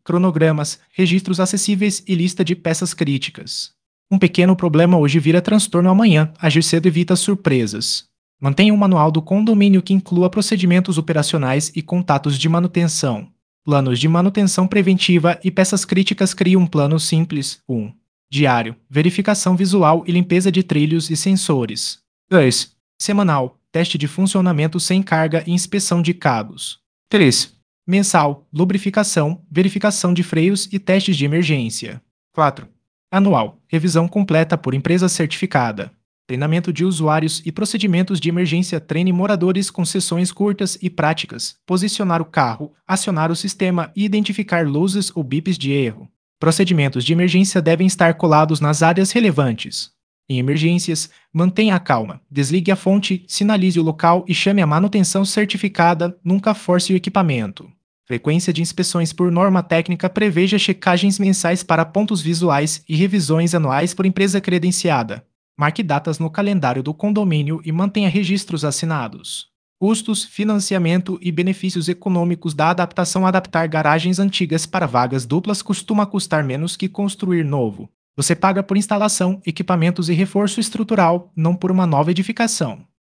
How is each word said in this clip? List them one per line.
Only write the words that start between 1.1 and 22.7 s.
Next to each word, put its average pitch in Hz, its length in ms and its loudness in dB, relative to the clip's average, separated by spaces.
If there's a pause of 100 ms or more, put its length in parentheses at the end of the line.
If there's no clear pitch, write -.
acessíveis 196 680 0
e 190 60 0
lista 180 280 0
de 175 140 -2
peças 165 380 -4
críticas. - 800 -6 (380)
Um 190 80 4
pequeno 180 360 4
problema 175 420 4
hoje 147 220 4
vira 160 220 2
transtorno 185 500 2
amanhã. 180 480 4
Agir 156 240 2
cedo 165 240 2
evita 175 300 2
surpresas. 127 880 -2 (360)
Mantenha 190 340 4
um - 20 2
manual 185 340 4
do 156 120 0
condomínio 202 600 4
que 190 120 0
inclua 180 340 2
procedimentos 180 680 0
operacionais 151 760 0
e 165 60 -8
contatos 151 580 0
de 160 100 0
manutenção, 165 800 0 (360)
planos 131 340 2
de 147 80 0
manutenção 185 600 2
preventiva 180 760 2
e 185 80 -2
peças 190 340 0
críticas. 190 500 0
Crie 185 220 4
um 180 100 4
plano 151 340 0
simples. 160 680 -2
Um. 113 220 -4 (400)
Diário, 123 460 0 (140)
verificação 185 680 0
visual 175 500 2
e 180 60 -2
limpeza 180 400 2
de 185 100 2
trilhos 156 460 0
e 160 80 -4
sensores. 139 840 -2 (280)
Dois. 143 440 2 (260)